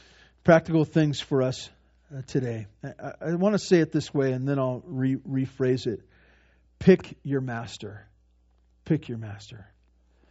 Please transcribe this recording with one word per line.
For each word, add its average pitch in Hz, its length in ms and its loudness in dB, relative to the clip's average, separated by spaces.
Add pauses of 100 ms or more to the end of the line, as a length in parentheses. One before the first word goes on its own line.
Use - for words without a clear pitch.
(440)
practical 165 400 6
things 151 360 0
for 135 240 0
us, - 260 -6 (460)
uh, 131 100 -12
today. 117 400 -4 (180)
I, 143 40 -10
I, 131 260 -14 (160)
I 170 60 -2
wanna 196 240 2
say 180 200 4
it 156 120 2
this - 200 -2
way, 135 200 0
and 127 160 -4
then 139 100 0
I'll 127 280 -2
re-, 135 320 -2
rephrase 131 680 -2
it. 117 160 -4 (800)
Pick - 440 4
your 139 180 -2
master. 113 680 -10 (800)
Pick 147 220 -2
your 117 120 -8
master. 104 480 -16 (640)